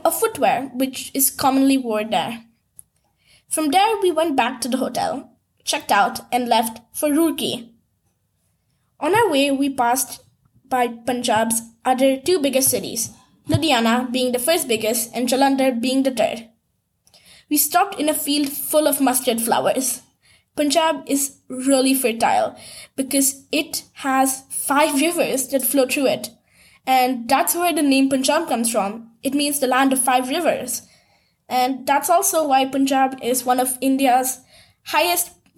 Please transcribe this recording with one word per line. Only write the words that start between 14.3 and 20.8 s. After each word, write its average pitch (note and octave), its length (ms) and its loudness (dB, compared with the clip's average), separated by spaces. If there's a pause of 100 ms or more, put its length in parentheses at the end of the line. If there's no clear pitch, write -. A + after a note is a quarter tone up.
the A#3+ 80 -2
first E4 280 0
biggest A3 460 -2
and B3 140 -2
Jalandhar C4 540 2
being C4 220 0
the C4+ 80 0
third. - 380 -4 (1000)
We D4 80 0
stopped F4+ 420 0
in D4+ 100 0
a D4+ 40 0
field D4 360 -2
full D4+ 380 0
of C#4 140 0
mustard B3 400 0
flowers. F#3+ 600 -2 (540)
Punjab D4+ 520 0